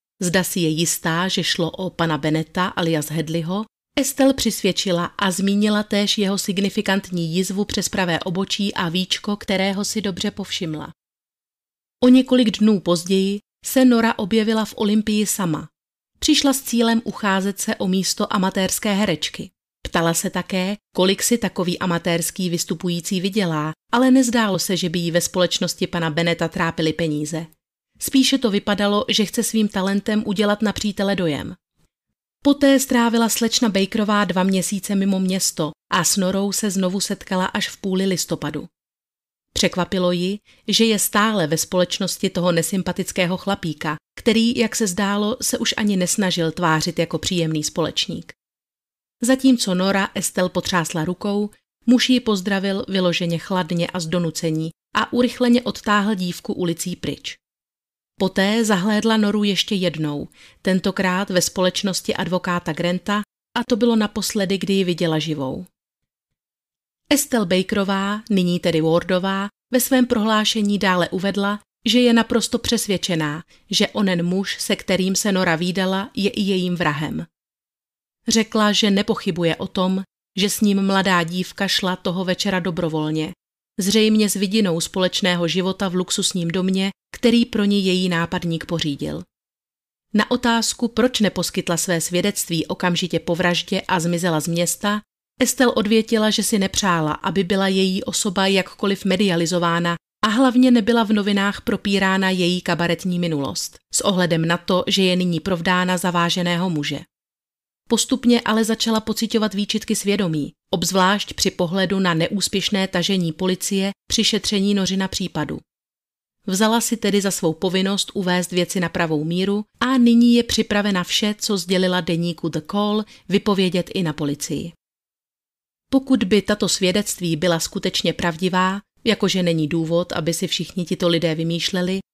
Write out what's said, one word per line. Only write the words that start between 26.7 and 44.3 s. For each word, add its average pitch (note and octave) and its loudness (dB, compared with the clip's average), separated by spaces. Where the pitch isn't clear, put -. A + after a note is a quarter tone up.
peníze. D#3 -4
Spíše C4+ 2
to A#3+ 0
vypadalo, G3+ 0
že G#3+ 2
chce A3+ -2
svým G#3+ 0
talentem G3+ -2
udělat G#3 0
na G3+ 2
přítele G3 -2
dojem. E3 -4
Poté C#4+ 6
strávila A#3 2
slečna A3+ 0
Bakerová G#3 0
dva F#3 0
měsíce F#3+ -2
mimo G3 2
město F3+ -2
a F#3 2
s - 0
Norou G3 0
se G#3+ -2
znovu F#3 -2
setkala F#3+ -4
až - -4
v - -16
půli F#3+ -2
listopadu. D#3+ -4
Překvapilo F3+ 0
ji, F3+ -2
že A3 2
je G#3+ 4
stále G#3 2
ve D#3+ 0
společnosti F3+ -2
toho F3 0
nesympatického F3+ -2
chlapíka, D#3+ -4
který, A3+ 2